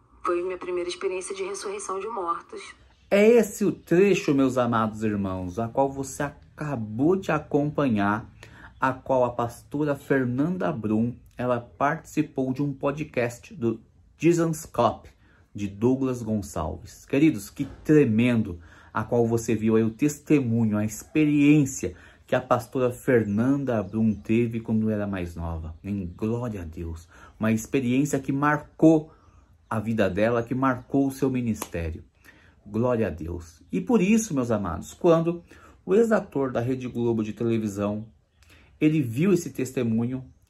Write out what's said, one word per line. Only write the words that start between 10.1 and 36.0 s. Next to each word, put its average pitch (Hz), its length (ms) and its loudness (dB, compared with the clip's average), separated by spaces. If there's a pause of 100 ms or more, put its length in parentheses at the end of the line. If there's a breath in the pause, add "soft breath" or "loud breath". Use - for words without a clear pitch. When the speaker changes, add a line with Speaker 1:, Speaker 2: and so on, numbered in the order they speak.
Speaker 2:
Brum, 110 420 -2 (220)
ela 123 240 -2
participou 139 920 -4
de 139 100 -4
um 143 100 -2
podcast 143 840 -4
do 117 260 -2 (360)
Jesus 165 480 2
Cop, - 440 -2 (460 soft breath)
de 101 120 -6
Douglas 127 560 -2
Gonçalves. 90 840 -6
Queridos, 135 460 2
que 139 160 -8 (180)
tremendo 117 760 4 (340 loud breath)
a 107 100 -2
qual 120 220 2
você 117 280 0
viu 110 220 2
aí 113 60 6
o 110 80 0
testemunho, 117 880 0
a 104 60 0
experiência 147 1120 2 (320 loud breath)
que - 80 -2
a 131 60 0
pastora 127 500 0
Fernanda 117 920 2
Brum 110 320 0
teve 113 460 0
quando 110 280 0
era 104 180 -2
mais 90 280 -6
nova. 82 400 -8 (100)
Em 98 220 -6
glória 110 560 -6
a - 20 -10
Deus. 82 420 -12 (320 loud breath)
Uma 113 140 2
experiência 131 640 0
que 139 140 -4
marcou 151 800 2 (560 soft breath)
a 110 120 -4
vida 107 280 0
dela, 113 340 2
que 120 120 -6
marcou 135 540 0
o - 20 -2
seu 135 180 -2
ministério. 107 760 -4 (600 soft breath)
Glória 110 440 -2
a - 20 -4
Deus. 82 500 -10 (120)
E - 80 -2
por 226 200 2
isso, 208 340 2
meus 123 160 -2
amados, 90 440 -4
quando 170 480 2 (420 loud breath)
o 180 100 0
ex-ator 196 580 0